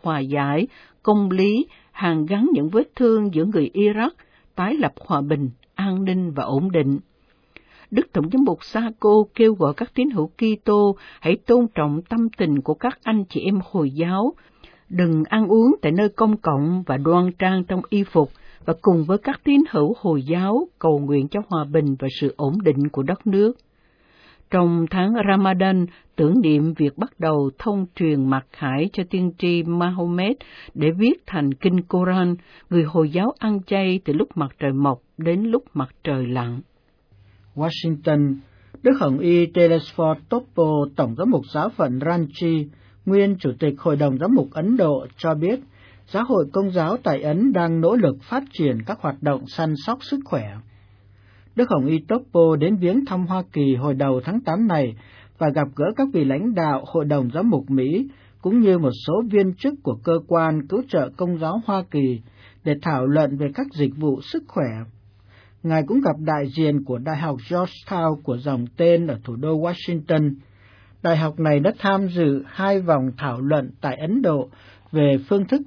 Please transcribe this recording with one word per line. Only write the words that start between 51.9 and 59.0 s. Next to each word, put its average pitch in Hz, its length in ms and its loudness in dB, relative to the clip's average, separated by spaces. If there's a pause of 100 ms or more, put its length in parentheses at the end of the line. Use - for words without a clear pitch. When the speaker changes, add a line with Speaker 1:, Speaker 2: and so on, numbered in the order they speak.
Speaker 2:
Topo 165 580 2
đến 170 200 0
viếng 185 280 0
thăm 185 220 -4
Hoa 185 160 -4 (100)
Kỳ 139 220 2
hồi 135 200 -2
đầu 131 300 0
tháng 214 160 -4
tám 214 280 0
này 135 280 0 (420)
và 160 160 2
gặp 143 220 -2
gỡ 147 80 0 (120)
các 269 160 0
vị 160 120 2
lãnh 160 300 -2
đạo 151 320 -2
Hội 165 180 -2
đồng 143 260 0
Giám 180 200 0
mục 139 200 0
Mỹ, 143 380 0 (340)
cũng 220 180 2
như 190 180 6
một 147 120 2 (160)